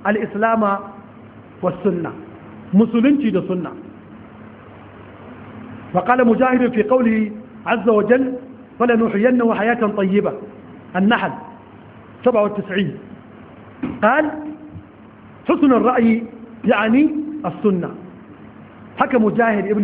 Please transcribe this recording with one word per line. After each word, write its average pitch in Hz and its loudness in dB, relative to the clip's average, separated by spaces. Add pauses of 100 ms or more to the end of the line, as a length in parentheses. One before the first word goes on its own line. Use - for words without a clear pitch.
al-Islama 208 0 (840)
wa 180 0 (100)
sunna. 175 -2 (640)
Musulunci 233 2
da 185 0
sunna. 175 -6 (2250)
وقال 240 2
مجاهد 247 4
في 214 2
قوله 220 2 (360)
عز 208 -2
وجل: 240 2 (460)
"فلنحيينه 233 2
حياة 226 0 (140)
طيبة". 196 0 (640)
النحل 196 2 (920)
سبعة 208 4
وتسعين. 196 -2 (1080)
قال: 269 2 (1200)
"حسن 285 4
الرأي 226 4 (420)
يعني 220 4 (440)
السنة". 180 0 (1080)
Haka 262 2
Mujahid 214 2
ibn 208 0